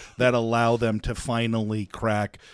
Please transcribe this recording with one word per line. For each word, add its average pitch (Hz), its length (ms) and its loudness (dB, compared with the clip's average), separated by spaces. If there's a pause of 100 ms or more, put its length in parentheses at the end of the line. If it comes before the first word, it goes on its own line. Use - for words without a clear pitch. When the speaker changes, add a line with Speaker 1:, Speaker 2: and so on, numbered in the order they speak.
Speaker 1:
<laughs> - 120 -20
Speaker 2:
that 123 160 4
allow 117 440 2
them 113 240 0
to 123 120 -4
finally 113 720 -2
crack 104 500 -2 (160)